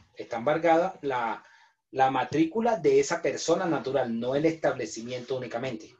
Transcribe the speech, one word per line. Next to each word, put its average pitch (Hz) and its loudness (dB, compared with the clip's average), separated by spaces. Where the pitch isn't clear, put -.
está - -10
embargada 160 2
la, 120 -4
la - 2
matrícula 165 0
de 143 6
esa - 0
persona 170 0
natural, 131 -2
no 123 -2
el 151 2
establecimiento 127 -4
únicamente. 120 -8